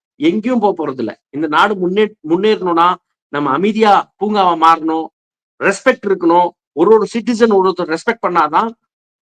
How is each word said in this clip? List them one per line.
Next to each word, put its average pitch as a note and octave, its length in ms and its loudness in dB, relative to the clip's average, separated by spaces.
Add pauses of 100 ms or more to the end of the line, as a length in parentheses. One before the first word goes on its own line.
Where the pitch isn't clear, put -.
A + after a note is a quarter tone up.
(160)
எங்கேயும் G#3+ 440 0
போக E3+ 280 -2
போறது C3 100 -8
இல்ல. G#2+ 320 -8
இந்த D3+ 180 -6
நாடு F3+ 420 0
முன்னே-, G#3 240 0 (160)
முன்னேறணும்னா F3+ 640 0 (320)
நம்ம C#3+ 220 -4
அமைதியா G3 720 0
பூங்காவா F#3+ 420 0
மாறணும், D#3+ 440 2 (580)
ரெஸ்பெக்ட் G3+ 440 0
இருக்கணும். F3 420 2 (220)
ஒரு E3+ 180 0
ஒரு A3 240 4
சிட்டிசன் A3+ 400 0
ஒரு F#3+ 160 2
ஒருத்தர் E3 280 -4
ரெஸ்பெக்ட் A#3 300 -4
பண்ணாதான் F3 420 0 (540)